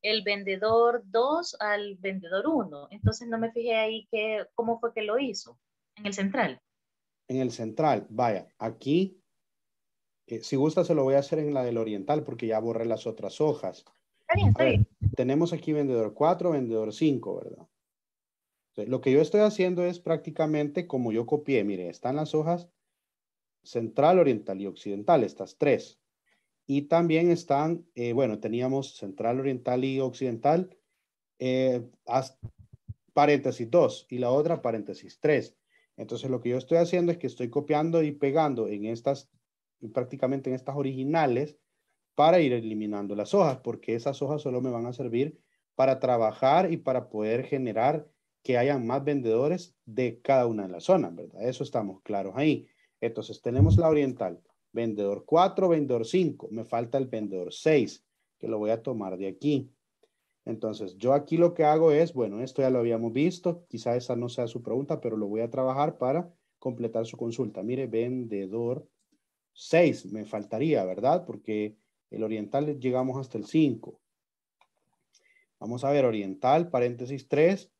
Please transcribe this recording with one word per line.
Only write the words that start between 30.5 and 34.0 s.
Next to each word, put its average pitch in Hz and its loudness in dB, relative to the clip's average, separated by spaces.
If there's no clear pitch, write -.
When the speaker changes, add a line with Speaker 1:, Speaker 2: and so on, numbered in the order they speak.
Speaker 2:
eh, 127 0
haz-, 123 -4
paréntesis 135 2
dos 151 4